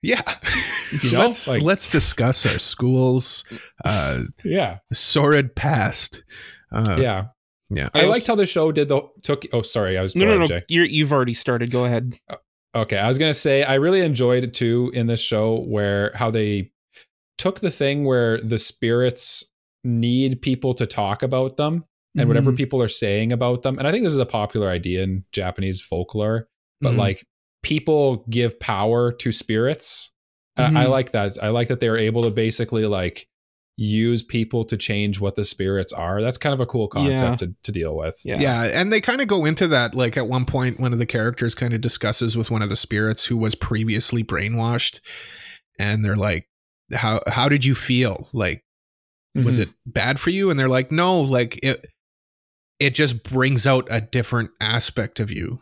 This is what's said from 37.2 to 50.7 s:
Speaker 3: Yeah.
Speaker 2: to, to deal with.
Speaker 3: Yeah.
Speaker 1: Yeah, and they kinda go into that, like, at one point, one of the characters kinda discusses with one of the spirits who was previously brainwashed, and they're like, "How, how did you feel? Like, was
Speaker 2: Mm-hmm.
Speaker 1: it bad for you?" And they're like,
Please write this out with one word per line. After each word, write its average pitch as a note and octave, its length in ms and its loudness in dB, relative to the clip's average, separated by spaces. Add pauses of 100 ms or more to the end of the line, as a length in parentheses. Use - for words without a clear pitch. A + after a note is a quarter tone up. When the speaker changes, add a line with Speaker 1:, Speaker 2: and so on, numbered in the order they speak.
Speaker 3:
Yeah. F2+ 60 -6
Speaker 2:
to, F2+ 60 -10 (100)
to - 80 -8
deal D#2+ 240 -4
with. D#2 280 -6
Speaker 3:
Yeah. - 140 -4
Speaker 1:
Yeah, B2+ 240 0 (100)
and F#3+ 200 0
they A3 80 2
kinda C4 260 0
go G3 180 2
into D#3 220 2
that, B2 300 2
like, A#2+ 200 0
at B2 120 -2
one B2+ 160 0
point, B2+ 340 -2
one B2+ 140 0
of A#2 80 0
the A#2 60 0
characters A#2 500 -2
kinda A#2+ 220 -2
discusses A2+ 580 -2
with A#2 160 -2
one A2 100 0
of G#2 60 -2
the G2+ 80 0
spirits G#2+ 500 0
who A#2+ 100 -2
was A2 200 0
previously A2+ 640 -2
brainwashed, A2+ 800 -2 (760)
and G#2 280 0
they're G2+ 100 0
like, G2 320 -2 (460)
"How, A2+ 340 0
how B2 220 0
did C#3+ 160 2
you C3+ 100 4
feel? B2 580 0
Like, F2+ 300 -2 (720)
was A#2+ 240 2
Speaker 2:
Mm-hmm. A2 120 2
Speaker 1:
it - 40 -20 (120)
bad B2 340 -2
for F3 100 -2
you?" F#3+ 200 2
And C#3+ 100 0
they're C3 80 2
like, C3 240 0